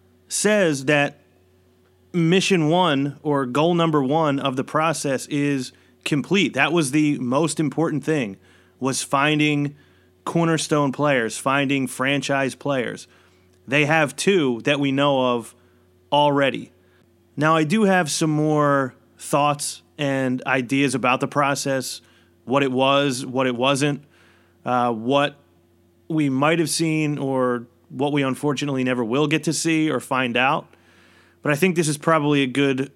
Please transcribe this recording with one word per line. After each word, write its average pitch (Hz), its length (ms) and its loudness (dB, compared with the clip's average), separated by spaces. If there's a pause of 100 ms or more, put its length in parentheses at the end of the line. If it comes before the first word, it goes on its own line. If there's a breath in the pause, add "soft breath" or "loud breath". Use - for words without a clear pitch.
(280)
says 175 580 2
that 143 340 2 (960)
mission 170 560 2
one, 143 520 2
or 143 240 -2
goal 143 280 0
number 165 280 2
one 143 380 0
of 131 160 -2
the 131 80 -4
process, 151 640 -2
is 143 460 -4 (320 soft breath)
complete. 156 480 0
That 143 180 0
was 156 200 0
the 151 280 2
most 143 400 -2
important 156 440 -2
thing, 131 340 -4 (420 soft breath)
was 135 220 -2
finding 147 720 0 (480 soft breath)
cornerstone 156 680 0
players, 131 460 -2
finding 135 500 -2
franchise 135 680 -2
players. 123 520 -6 (600 soft breath)
They 143 180 2
have 156 300 0
two 139 460 0
that 147 180 0
we 139 120 0
know 135 440 2
of 117 200 -8 (560 soft breath)
already. 143 600 0 (640 soft breath)
Now, 156 200 2
I 160 80 4
do 202 200 2
have 185 280 4
some 160 180 0
more 147 640 2 (240)
thoughts 147 640 -2 (160)
and 135 480 -2
ideas 135 480 0
about 127 280 0
the 139 60 -2
process, 139 760 -2 (420 soft breath)
what 131 180 0
it 135 100 0
was, 135 540 2
what 131 220 -2
it 123 80 0
wasn't, 139 480 0 (600 soft breath)
uh, 123 300 0
what 131 420 0 (720)
we 156 220 0
might 147 300 2
have 151 100 0
seen 156 480 -2
or 127 480 -2 (240)
what 143 240 -2
we 147 80 2
unfortunately 139 640 -2
never 123 200 0
will 127 220 0
get 151 200 -2
to 160 80 0
see 156 360 0
or 131 100 -2
find 123 380 -2
out. 135 300 0 (760 soft breath)
But 147 100 0
I 143 40 2
think 170 200 2
this 165 120 0
is 147 100 -2
probably 147 460 2
a 135 40 0
good 135 480 0